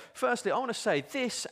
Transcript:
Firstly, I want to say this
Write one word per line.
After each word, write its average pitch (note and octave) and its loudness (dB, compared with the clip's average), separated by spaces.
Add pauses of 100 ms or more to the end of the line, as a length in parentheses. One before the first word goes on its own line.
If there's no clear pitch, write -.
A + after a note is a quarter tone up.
(120)
Firstly, A#3+ 0
I C#3+ 4
want B3+ -2
to G#3+ -2
say D3 2
this B3+ -2